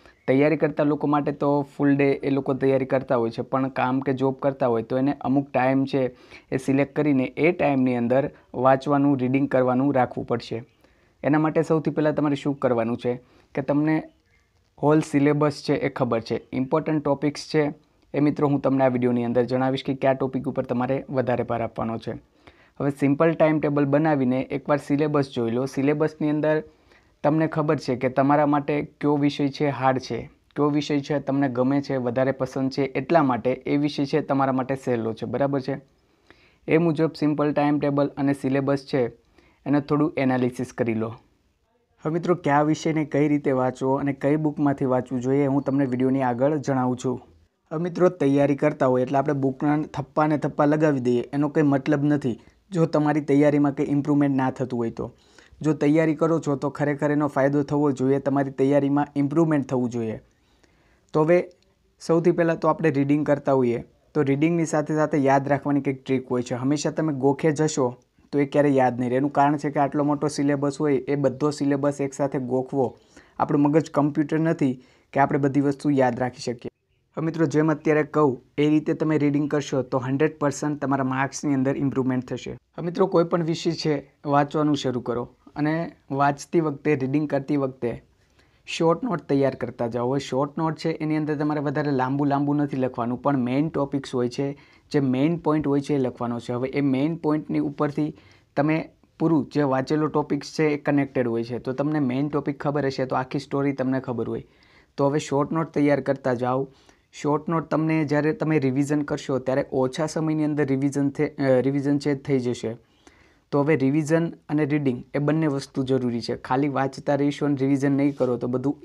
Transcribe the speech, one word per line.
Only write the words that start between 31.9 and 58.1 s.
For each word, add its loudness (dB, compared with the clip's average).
વધારે 0
પસંદ -4
છે, -2
એટલા 2
માટે 0
એ -2
વિષય -2
છે 0
તમારા 0
માટે -2
સહેલો -2
છે, -10
બરાબર -2
છે? -6
એ 4
મુજબ 2
સિમ્પલ 0
ટાઈમ 2
ટેબલ 0
અને 2
સિલેબસ -2
છે 0
એને 2
થોડું 0
એનાલિસિસ 0
કરી -2
લો. -4
હવે -2
મિત્રો, 0
કયા 2
વિષયને 0
કઈ 2
રીતે 0
વાંચવો 0
અને -2
કઈ 0
બુકમાંથી 0
વાંચવું -2
જોઈએ 2
હું 0
તમને 0
વીડિયોની 0
આગળ 0
જણાવું -2
છું. -4
હવે -4
મિત્રો, 2
તૈયારી 2
કરતા 2
હોય 4
એટલે 0
આપણે 0
બુકના 0
થપ્પા -2
ને 2
થપ્પા 0
લગાવી 2
દઈએ 2
એનો 0
કંઈ 2
મતલબ 2
નથી, 0
જો 2
તમારી 2
તૈયારીમાં 4
કંઈ -2
ઇમ્પ્રુવમેન્ટ 2
ના 0
થતું -4
હોય -2
તો. -10
જો 2
તૈયારી 2
કરો 2
છો -2
તો -4
ખરેખર -2
એનો 0
ફાયદો 2
થવો 0
જોઈએ, 2